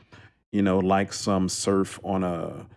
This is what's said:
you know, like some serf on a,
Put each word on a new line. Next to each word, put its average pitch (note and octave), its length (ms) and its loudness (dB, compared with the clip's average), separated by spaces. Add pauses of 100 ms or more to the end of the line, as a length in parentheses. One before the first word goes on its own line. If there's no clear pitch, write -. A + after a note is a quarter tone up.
(540)
you G2+ 80 2
know, F#2+ 180 4
like F#2+ 320 2
some F#2 380 0
serf - 520 0
on F#2+ 220 -2
a, E2 420 -6 (120)